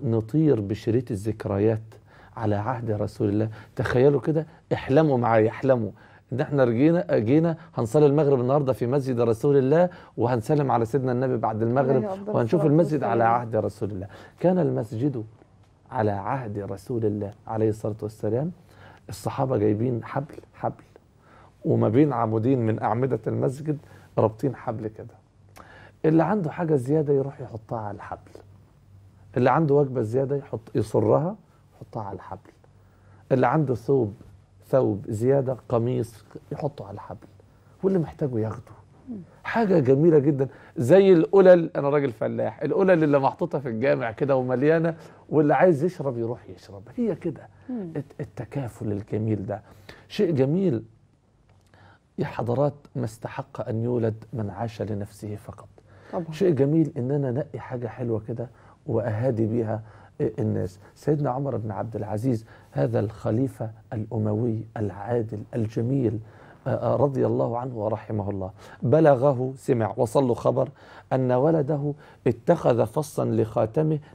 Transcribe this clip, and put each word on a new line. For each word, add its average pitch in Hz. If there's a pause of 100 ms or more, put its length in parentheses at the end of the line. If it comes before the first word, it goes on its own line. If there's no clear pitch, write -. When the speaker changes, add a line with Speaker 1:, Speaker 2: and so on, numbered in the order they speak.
(120)
Speaker 1:
نطير 120
بشريط 110
الذكريات 104 (560)
على 107
عهد 113
رسول 104
الله، 107 (260)
تخيلوا 131
كده، 156 (280)
احلموا 143
معايا، 113
احلموا 120 (420)
ان 120
احنا 143
رجينا، 143
جينا 156 (180)
هنصلي 131
المغرب 139
النهارده 135
في 120
مسجد 127
رسول 120
الله، 151 (280)
وهنسلم 127
على 117
سيدنا 127
النبي 127
بعد 110
المغرب، 131
Speaker 2:
عليه -
أفضل -
Speaker 1:
وهنشوف 123
Speaker 2:
الصلاة 151
Speaker 1:
المسجد 151
على 117
Speaker 2:
والسلام. 113
Speaker 1:
عهد 117
رسول 101
الله. 95 (320)
كان 185
المسجد 127 (680)
على 113
عهد 104
رسول 101
الله 104 (140)
عليه 110
الصلاة 107
والسلام، 113 (580)
الصحابة 131
جايبين 110
حبل، - (180)
حبل، - (840)
وما 117
بين 139
عمودين 113
من 110
أعمدة 123
المسجد 139 (400)
رابطين 120
حبل 110
كده. 107 (920)
اللي 160
عنده 170
حاجة 156
زيادة 143
يروح 135
يحطها 113
على 101
الحبل، - (1080)
اللي 123
عنده 143
وجبة 131
زيادة 127
يحط، -
يصرها، 127 (400)
يحطها 117
على 98
الحبل. - (800)
اللي 127
عنده 135
ثوب، 120 (540)
ثوب 113
زيادة، 123 (120)
قميص، 120 (260)
يحطه 143
على 98
الحبل، - (560)
واللي 190
محتاجه 139
ياخده. 107 (720)
حاجة 190
جميلة 143
جدا، 135 (300)
زي 185
القلل. 180
أنا 143
راجل 139
فلاح، 113
القلل 175
اللي 143
محطوطة 139
في 135
الجامع 123
كده 135
ومليانة، 147 (340)
واللي 151
عايز 151
يشرب 139
يروح 113
يشرب. 95 (120)
هي 226
كده - (220)
Speaker 2:
مم. 202
Speaker 1:
الت-، -
التكافل 117
الجميل 107
ده 101 (460)
شيء -
جميل 139 (1400)
يا 180
حضرات. 135 (220)
ما 123
استحق -
أن 113
يولد 113 (100)
من 107
عاش 110
لنفسه 104
فقط. - (460)
Speaker 2:
طبعا. 185
Speaker 1:
شيء 120
جميل 147
إن 127
أنا 143
أنقي 123
حاجة 120
حلوة 113
كده 117 (380)
وأهادي 113
بيها 110 (400)
الناس. 107 (160)
سيدنا 143
عمر 131
بن 107
عبد 107
العزيز 107 (260)
هذا 127
الخليفة 110 (220)
الأموي 110 (100)
العادل 107 (120)
الجميل، 117 (480)
آه، -
آه، 117
رضي 127
الله 120
عنه 123
ورحمه 104
الله، 95 (320)
بلغه، 135
سمع، 113
وصل 131
له 117
خبر 123 (440)
أن 131
ولده 143 (340)
اتخذ 127
فصا 143
لخاتمه 117 (160)